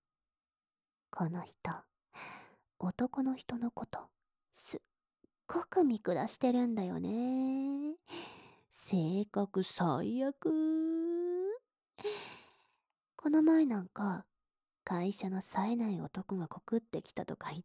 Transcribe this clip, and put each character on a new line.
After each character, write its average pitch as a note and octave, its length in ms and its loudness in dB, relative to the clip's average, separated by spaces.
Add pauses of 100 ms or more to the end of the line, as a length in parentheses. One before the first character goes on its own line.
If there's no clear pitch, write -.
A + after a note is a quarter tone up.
(1120)
こ E3+ 180 0
の F3 140 -6
人、 - 280 -8 (1080)
男 B3 440 -2
の C4 120 0
人 B3 220 -8
の A#3 140 -2
こ - 140 -8
と、 - 240 -8 (420)
す - 260 -8
っ - 20 -10 (680)
ご E4+ 140 0
く - 220 4
見 A#3 160 4
下 F3+ 280 0
し - 120 -6
て B3+ 120 4
る B3 160 4
ん A#3 80 0
だ G3+ 80 0
よ F3+ 160 -2
ね。 C4 960 -2 (760)
性 F#3 560 0
格 G3 380 0
最 F3+ 600 0
悪。 C#4 280 0 (2750)
こ - 140 -2
の D#4 140 8
前 D#4+ 220 8
な A3 160 2
ん F3+ 60 -6
か、 G3 380 -2 (580)
会 F3+ 280 0
社 G3 180 -4
の F#3+ 120 -2
冴 G#3 300 0
え A#3+ 40 2
な A#3 140 0
い F3 120 -2
男 F#3+ 340 -6
が E3+ 120 -2
告 - 300 -2
っ A3+ 40 0
て - 200 -6
き - 120 -14
た - 120 -4
と - 100 -6
か - 160 -10
言 D#3 80 -8
っ - 60 -10